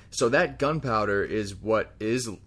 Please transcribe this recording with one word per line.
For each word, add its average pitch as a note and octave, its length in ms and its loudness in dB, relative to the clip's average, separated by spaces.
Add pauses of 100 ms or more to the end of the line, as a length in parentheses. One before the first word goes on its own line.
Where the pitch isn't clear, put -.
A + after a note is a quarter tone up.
So A#2+ 200 0
that C#3+ 280 2
gunpowder A2 680 0
is G2+ 300 -2
what G#2 440 0
is A#2 300 0 (180)